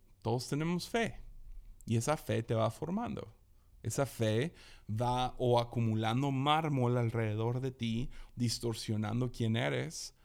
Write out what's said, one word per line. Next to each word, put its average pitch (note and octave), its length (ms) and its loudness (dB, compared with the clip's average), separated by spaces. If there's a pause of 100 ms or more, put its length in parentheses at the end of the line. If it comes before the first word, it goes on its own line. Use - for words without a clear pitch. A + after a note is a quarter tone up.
(220)
todos A#2 260 0
tenemos E3 420 -2
fe. A3+ 320 -2 (640)
Y A2+ 120 2
esa D3 180 2
fe A2+ 280 -2
te A#2 120 -2
va A2 160 2
formando. - 640 -6 (460)
Esa B2+ 240 0
fe A#2 480 0 (360)
va A#2+ 480 0
o A#2+ 220 6
acumulando A#2 720 2
mármol C3+ 640 4
alrededor A2+ 640 0
de C3 120 -2
ti, A#2 380 -2 (260)
distorsionando A2+ 920 0
quién A2+ 280 0
eres, C3+ 680 -2